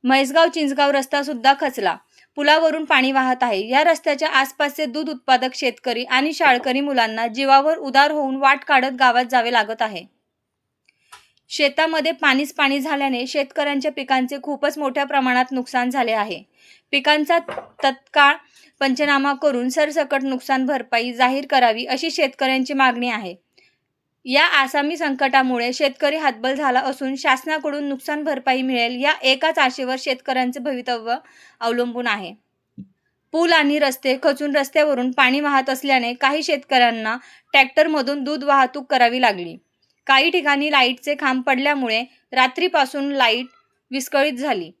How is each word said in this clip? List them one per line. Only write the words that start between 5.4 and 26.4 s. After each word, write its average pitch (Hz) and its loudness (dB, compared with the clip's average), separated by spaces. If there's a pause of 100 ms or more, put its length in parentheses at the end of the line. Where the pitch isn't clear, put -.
शेतकरी 240 -4
आणि 269 0
शाळकरी 262 2
मुलांना 233 -2
जीवावर 269 2
उदार 285 2
होऊन 277 -2
वाट 269 2
काढत 262 2
गावात 254 4
जावे 240 0
लागत 220 0
आहे. 190 -6 (1500)
शेतामध्ये 311 0
पाणीच 285 0
पाणी 277 0
झाल्याने 269 -2
शेतकऱ्यांच्या 285 -2
पिकांचे 262 -2
खूपच 294 -4
मोठ्या 277 -2
प्रमाणात 254 0
नुकसान 254 -2
झाले 247 -2
आहे. 208 -4 (480)
पिकांचा 302 2 (460)
तत्काळ 285 2 (460)
पंचनामा 277 0
करून 262 0
सरसकट 294 0
नुकसान 262 -2
भरपाई 247 -2
जाहीर 262 0
करावी, 240 2
अशी 277 -4
शेतकऱ्यांची 262 -2
मागणी 247 2
आहे. 208 -8 (920)
या 277 2
आसामी 294 0
संकटामुळे 262 0
शेतकरी 285 -2
हतबल 262 -2